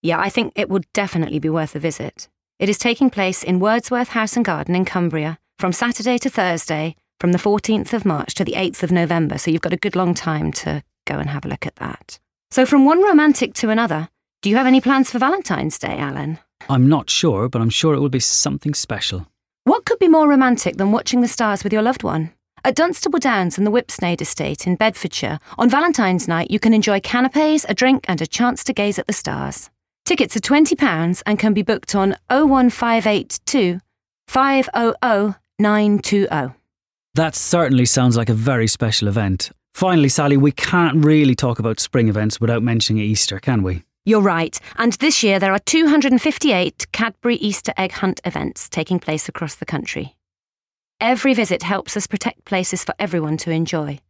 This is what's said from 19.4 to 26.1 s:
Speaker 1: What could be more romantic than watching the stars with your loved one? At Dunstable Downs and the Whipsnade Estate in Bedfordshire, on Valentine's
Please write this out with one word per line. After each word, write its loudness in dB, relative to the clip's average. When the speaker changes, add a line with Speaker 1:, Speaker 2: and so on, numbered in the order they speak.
Speaker 1:
What 2
could -2
be 6
more 6
romantic 2
than 2
watching 0
the 2
stars -2
with -2
your 2
loved 0
one? -4
At 0
Dunstable 0
Downs 0
and 2
the 2
Whipsnade -2
Estate -6
in 2
Bedfordshire, -4
on 4
Valentine's 0